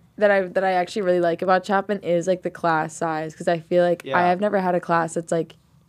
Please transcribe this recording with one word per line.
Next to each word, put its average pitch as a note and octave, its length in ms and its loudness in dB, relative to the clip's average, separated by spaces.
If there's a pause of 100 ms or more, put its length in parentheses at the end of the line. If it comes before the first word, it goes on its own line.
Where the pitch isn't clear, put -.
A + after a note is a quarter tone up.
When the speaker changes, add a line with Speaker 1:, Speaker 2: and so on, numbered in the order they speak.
(180)
Speaker 1:
that G#3 120 4
I, G3 140 4
that F#3 200 -2
I F#3+ 100 2
actually F3+ 280 -2
really F3+ 180 2
like E3+ 220 0
about F#3 220 2
Chapman G3 380 -2
is, E3+ 260 0
like, F3+ 160 0
the F3 80 -6
class D#3+ 440 -2
size, D#3+ 400 -6
'cause - 120 -16
I E3+ 120 2
feel F3 240 2
like F3 220 0
Speaker 2:
Yeah. C3+ 120 0
Speaker 1:
I F3 100 4
have F3+ 120 2
never G3+ 200 0
had F#3 160 0
a F3 40 -2
class E3+ 360 -2
that's, E3+ 160 -6
like, E3 240 -2 (340)